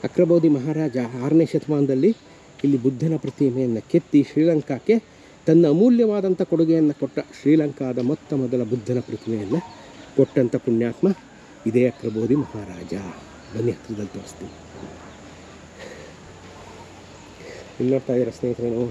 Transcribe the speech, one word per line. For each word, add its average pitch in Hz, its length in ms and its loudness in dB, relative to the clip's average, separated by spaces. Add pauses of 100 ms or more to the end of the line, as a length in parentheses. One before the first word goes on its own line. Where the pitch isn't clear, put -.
ಅಕ್ರಬೌದಿ 165 460 2
ಮಹಾರಾಜ 147 480 -2 (260)
ಆರನೇ 156 220 4
ಶತಮಾನದಲ್ಲಿ 143 640 0 (540)
ಇಲ್ಲಿ 143 140 2
ಬುದ್ಧನ 131 400 -2
ಪ್ರತಿಮೆಯನ್ನು 127 640 -2 (100)
ಕೆತ್ತಿ 151 280 2 (120)
ಶ್ರೀಲಂಕಾಕ್ಕೆ 156 640 0 (520)
ತನ್ನ 170 200 6
ಅಮೂಲ್ಯವಾದಂಥ 208 760 2
ಕೊಡುಗೆಯನ್ನು 160 580 2
ಕೊಟ್ಟ, 135 200 -6 (220)
ಶ್ರೀಲಂಕಾದ 139 580 0 (100)
ಮೊತ್ತ 156 240 -4
ಮೊದಲ 127 300 -2
ಬುದ್ಧನ 123 360 -4
ಪ್ರತಿಮೆಯನ್ನು 110 600 -4 (560)
ಕೊಟ್ಟಂಥ 131 400 2
ಪುಣ್ಯಾತ್ಮ 117 540 0 (560)
ಇದೇ 117 220 2
ಅಕ್ರಬೌದಿ 117 480 -2
ಮಹಾರಾಜ. 92 580 -8 (640)
ಬನ್ನಿ 117 140 -2
ಹತ್ರದಲ್ಲಿ 104 420 -10
ತೋರಿಸ್ತೀನಿ. 95 400 -16 (3250)
ಇಲ್ಲಿ 127 140 0
ನೋಡ್ತಾ 131 200 -2
ಇದ್ದೀರಾ 120 260 -2
ಸ್ನೇಹಿತರೆ 120 300 -4
ನೀವು 117 220 -4